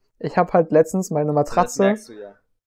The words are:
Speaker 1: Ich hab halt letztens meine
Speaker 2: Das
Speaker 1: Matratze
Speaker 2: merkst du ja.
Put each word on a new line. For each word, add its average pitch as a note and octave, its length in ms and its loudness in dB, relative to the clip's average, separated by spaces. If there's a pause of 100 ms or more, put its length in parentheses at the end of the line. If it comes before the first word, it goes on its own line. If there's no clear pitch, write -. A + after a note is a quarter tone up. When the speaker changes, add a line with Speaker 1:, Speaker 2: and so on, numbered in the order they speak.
(200)
Speaker 1:
Ich - 180 -6
hab F3 160 0
halt E3+ 180 2
letztens E3 400 2
meine D3+ 160 0
Speaker 2:
Das D3 80 -2
Speaker 1:
Matratze E3+ 480 0
Speaker 2:
merkst G#3 260 0
du A2+ 40 -20
ja. G2+ 220 -18 (320)